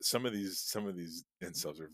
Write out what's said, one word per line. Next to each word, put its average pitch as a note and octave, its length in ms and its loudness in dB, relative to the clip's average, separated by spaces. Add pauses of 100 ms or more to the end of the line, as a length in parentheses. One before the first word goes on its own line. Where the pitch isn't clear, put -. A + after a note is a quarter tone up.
some B2 240 4
of A#2 80 2
these, G2 260 0
some G#2 260 0
of F#2+ 80 0
these E2+ 300 -6 (180)
incels D#2+ 380 -4
are D#2 140 -8